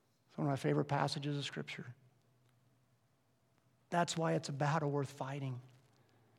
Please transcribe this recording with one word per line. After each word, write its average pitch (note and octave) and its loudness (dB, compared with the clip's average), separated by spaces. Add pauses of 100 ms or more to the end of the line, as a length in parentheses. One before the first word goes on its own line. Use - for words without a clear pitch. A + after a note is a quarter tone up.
(280)
It's - -10
one D#3 2
of - 4
my C3+ 2
favorite D3 2
passages C#3+ 0
of C#3 -4
Scripture. - -8 (2000)
That's E3+ 4
why E3 2
it's D#3+ 0
a D3+ -4
battle D3 2
worth C#3 0
fighting. C3+ -6 (800)